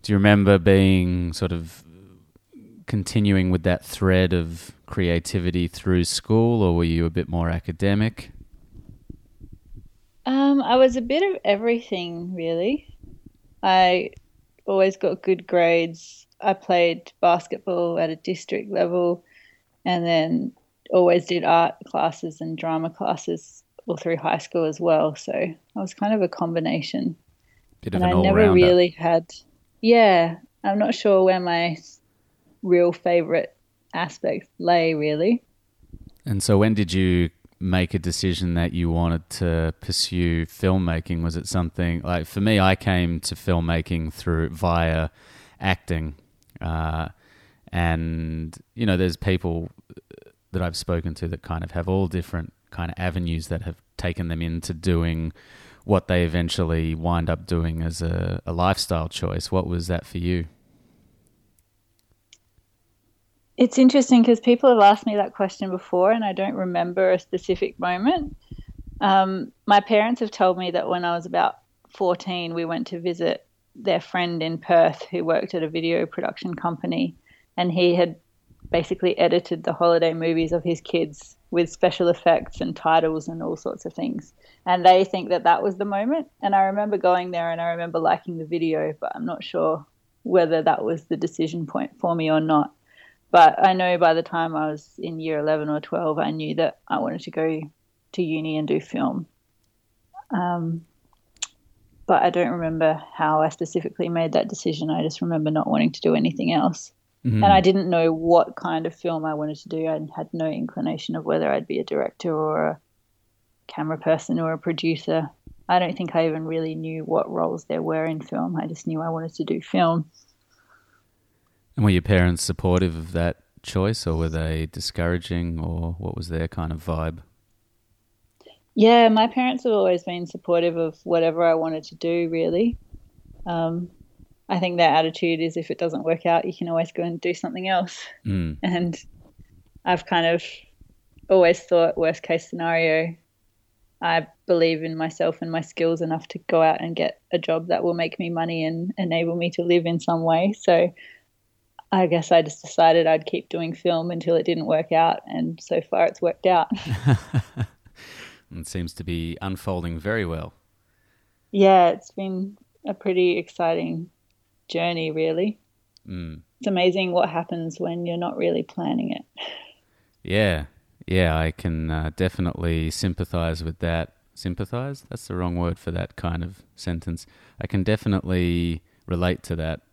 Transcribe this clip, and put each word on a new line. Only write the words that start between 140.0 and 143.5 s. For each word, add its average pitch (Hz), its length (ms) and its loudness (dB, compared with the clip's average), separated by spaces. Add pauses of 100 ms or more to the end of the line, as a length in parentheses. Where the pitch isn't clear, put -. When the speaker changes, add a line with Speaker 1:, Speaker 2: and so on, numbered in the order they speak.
Speaker 2:
kind 170 200 0
of 170 160 0 (840)
always 175 320 6
thought, 165 380 2
worst 160 240 0
case 165 260 -4
scenario, 165 640 0 (840)